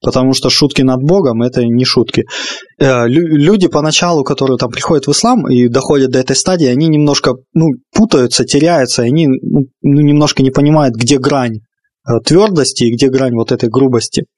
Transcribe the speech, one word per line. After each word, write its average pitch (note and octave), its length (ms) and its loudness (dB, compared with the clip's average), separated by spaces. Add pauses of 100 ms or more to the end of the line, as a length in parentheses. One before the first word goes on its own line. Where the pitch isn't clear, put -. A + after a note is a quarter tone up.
Потому B2+ 300 0
что C3 160 -2
шутки C#3+ 320 0
над C3 200 0
Богом — C#3+ 400 0
это B2 220 -2
не A#2 200 0
шутки. A#2+ 400 -2 (540)
Э, B2+ 300 2
лю-, D#3+ 180 0 (100)
люди F3 320 2
поначалу, D#3 540 0
которые C3+ 360 -2
там B2 120 -4
приходят - 360 -2
в C#3+ 60 -2
ислам A3+ 360 0
и B2 200 2
доходят C3 420 0
до B2+ 100 0
этой C3 160 -2
стадии, F3 300 0
они C3+ 220 0
немножко, D3 460 0 (200)
ну, E3 140 2 (240)
путаются, C3+ 520 0
теряются, C#3+ 580 0
они, D3 240 2
ну, C3+ 360 0 (200)
ну, C#3+ 200 2
немножко D3 400 2
не C3 80 2
понимают, D3 440 2
где A#2+ 240 0
грань, B2+ 420 -2 (480)
э, A#2 160 0
твёрдости E3 600 0
и A#2 100 0
где C3 140 0
грань C3 260 -2
вот A2+ 160 -2
этой B2 180 -2
грубости. B2+ 560 -2 (140)